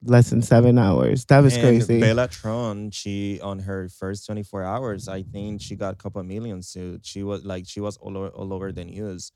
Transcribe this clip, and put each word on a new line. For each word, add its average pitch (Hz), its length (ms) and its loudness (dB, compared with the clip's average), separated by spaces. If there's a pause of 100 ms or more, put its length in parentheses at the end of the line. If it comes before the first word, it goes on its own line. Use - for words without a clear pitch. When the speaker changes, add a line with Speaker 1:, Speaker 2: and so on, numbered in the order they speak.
Speaker 1:
less 120 280 6
than 117 100 2
seven 120 360 6
hours. 92 480 4
That 139 140 6
was 135 160 6
Speaker 2:
And - 80 -2
Speaker 1:
crazy. 117 380 6
Speaker 2:
Bella 117 260 4
Tron, 110 640 -6
she, 101 500 -6
on 98 180 -8
her 95 280 -6
first 95 380 -10
twenty-four 104 380 -8
hours, 104 440 -6
I 95 160 -10
think 101 380 -10
she - 160 -12
got 98 160 -6
a 92 100 -18
couple 101 200 -10
million 98 380 -10
too. 90 420 -12
She - 200 -10
was, 98 220 -8
like, 92 220 -8
she - 120 -12
was 101 180 -6
all 98 200 -12
o-, 95 220 -10
all 95 120 -10
over 95 220 -8
the 90 100 -12
news 90 520 -12